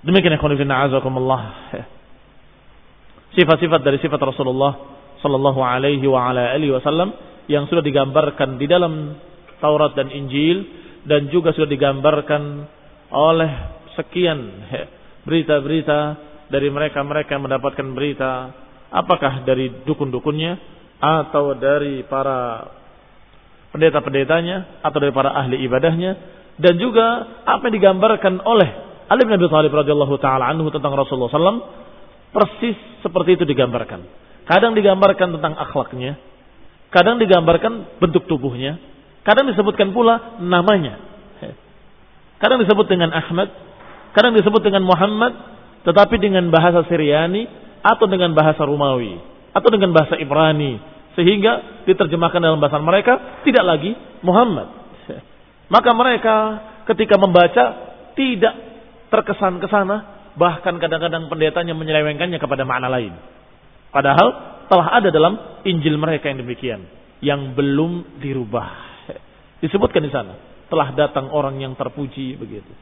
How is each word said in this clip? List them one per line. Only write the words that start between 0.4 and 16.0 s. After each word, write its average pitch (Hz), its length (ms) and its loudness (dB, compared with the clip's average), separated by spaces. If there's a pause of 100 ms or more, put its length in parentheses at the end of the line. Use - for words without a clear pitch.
fillah, 139 320 0
azakumullah. 131 500 -2 (1900)
Sifat-sifat 156 480 4
dari 139 240 0
sifat 143 160 -2
Rasulullah 135 800 -2 (240)
sallallahu 135 400 0
alaihi 131 460 0
wa 127 240 0
ala 123 180 -2
alihi 143 220 -2
wasallam 156 420 -2 (320)
yang 143 220 -2
sudah 170 100 0
digambarkan 139 800 0
di 143 80 -4
dalam 156 480 0 (460)
Taurat 151 320 0
dan 135 160 -4
Injil, 143 560 -2 (400)
dan 143 240 0
juga 160 240 0
sudah 156 160 -2
digambarkan 147 960 -2 (480)
oleh 160 380 2 (420)
sekian 135 760 -6 (540)
berita-berita 147 760 -2 (500)